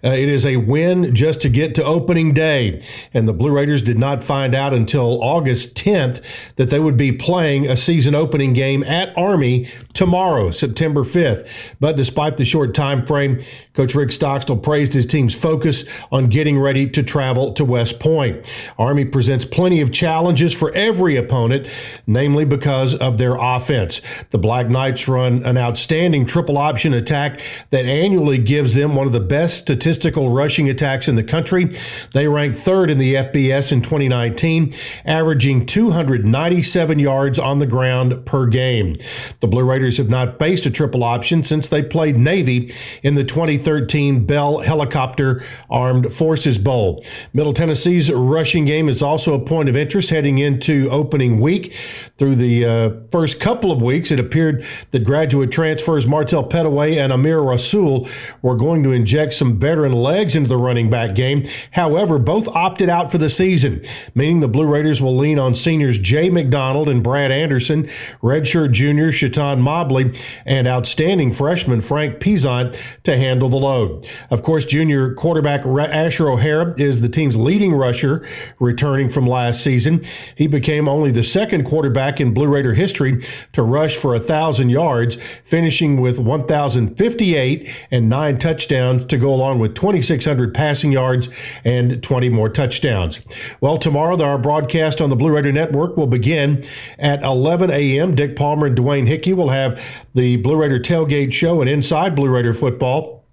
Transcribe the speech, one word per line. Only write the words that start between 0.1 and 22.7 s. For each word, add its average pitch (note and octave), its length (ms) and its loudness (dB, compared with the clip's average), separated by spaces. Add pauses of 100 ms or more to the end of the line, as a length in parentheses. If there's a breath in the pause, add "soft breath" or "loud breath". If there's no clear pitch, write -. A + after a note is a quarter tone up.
it C3+ 180 2
is C#3 180 2
a C3+ 120 0
win D3+ 580 2
just D3 240 2
to D3 80 0
get C#3+ 260 0
to D#3 100 0
opening D#3+ 480 0
day, C#3 480 0 (320 loud breath)
and A2+ 140 2
the A2 60 2
Blue A2+ 180 0
Raiders C#3+ 320 2
did A2 160 0
not C3+ 240 0
find C3+ 320 0
out C3+ 180 0
until A#2+ 480 0
August C3 560 -2
tenth D3 440 0 (340 loud breath)
that B2+ 160 0
they D3 80 2
would D3+ 180 2
be C3+ 140 2
playing C#3+ 580 0
a B2+ 80 2
season D3 380 2
opening C#3+ 380 0
game C3+ 320 0
at F#3 320 -4
Army F3 320 2 (460 loud breath)
tomorrow, F3 560 2
September C#3+ 540 -2
fifth. D3 440 0 (320 loud breath)
But D3 160 2
despite D3+ 400 -2
the C#3+ 80 0
short C3+ 300 0
time C#3 320 0
frame, C#3 320 0 (340 loud breath)
Coach C3 220 0
Rick C#3+ 180 0
Stockstill C#3 460 -2
praised D3 340 0
his B2+ 140 2
team's C3 280 2
focus D#3+ 500 0 (280 loud breath)
on C3 140 2
getting C#3+ 320 2
ready C#3 320 2
to C#3 120 0
travel C3 500 -2
to D3+ 120 -2
West B2 340 0
Point. C#3+ 460 0 (340 loud breath)
Army C3+ 280 2
presents C3 400 0
plenty F3+ 340 2
of C3 100 0
challenges E3 640 0
for - 200 -2
every F3+ 440 0
opponent, B2+ 500 0 (400 loud breath)
namely C#3+ 380 2
because C3+ 520 0